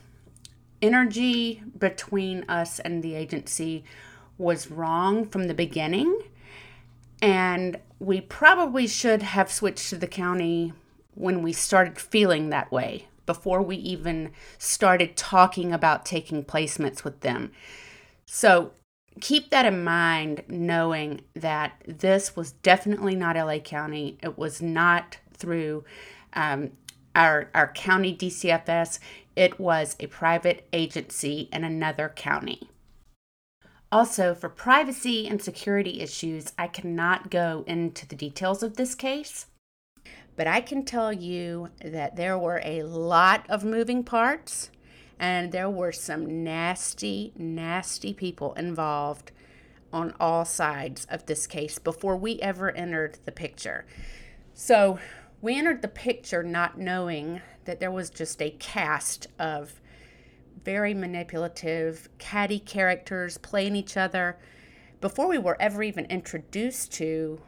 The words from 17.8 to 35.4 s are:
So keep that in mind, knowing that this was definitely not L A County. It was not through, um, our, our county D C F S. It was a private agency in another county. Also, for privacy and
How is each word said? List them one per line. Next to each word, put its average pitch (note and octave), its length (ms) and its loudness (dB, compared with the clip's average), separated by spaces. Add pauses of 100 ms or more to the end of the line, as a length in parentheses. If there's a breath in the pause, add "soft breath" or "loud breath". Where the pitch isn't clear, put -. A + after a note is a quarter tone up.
So F3+ 460 6 (480)
keep - 300 0
that C4 160 6
in F#3 180 2
mind, E3 640 2
knowing E3 720 0 (140)
that D3+ 400 -2 (120)
this F#3+ 520 2
was E3 160 -8
definitely G3 600 4
not E3+ 200 0
L D#3+ 140 0
A D3+ 100 -2
County. D3+ 640 -6
It - 140 -8
was D#3 240 -6
not E3+ 560 2 (160)
through, D#3 500 -4 (480 loud breath)
um, D3 400 -2 (420)
our, D#3 400 6
our D3+ 200 4
county F#3 400 2
D F3+ 160 -6
C F3 200 -2
F E3 200 2
S. E3 280 0 (380 loud breath)
It F3+ 240 4
was D#3+ 400 0
a C#3+ 80 -8
private E3+ 640 0
agency D#3 800 -4
in D#3+ 140 -4
another D#3 500 -2
county. - 540 -4 (1200 soft breath)
Also, G#3 440 4
for E3+ 140 -8
privacy B3 800 2
and G#3 140 -2